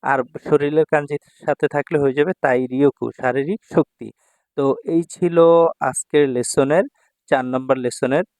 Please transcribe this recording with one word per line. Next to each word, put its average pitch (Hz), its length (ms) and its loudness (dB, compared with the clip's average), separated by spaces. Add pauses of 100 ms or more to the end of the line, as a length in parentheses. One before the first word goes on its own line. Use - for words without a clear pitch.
আর 135 160 0 (300)
শরীরের 151 440 0
কাঞ্জির 147 300 -4 (220)
সাথে 147 300 -2
থাকলে 147 280 -4
হয়ে 135 160 0
যাবে 160 140 0 (120)
তাই 127 160 2 (120)
রিয়োকু, 135 320 0 (160)
শারীরিক 139 400 -4 (140)
শক্তি। 123 340 -2 (480)
তো 143 80 -2 (300)
এই 170 80 2 (120)
ছিল 170 220 -2 (520)
আজকের 147 360 0 (100)
লেসনের, 143 500 0 (440)
চার 131 160 0 (100)
নম্বর 131 300 -2
লেসনের 135 400 -2 (160)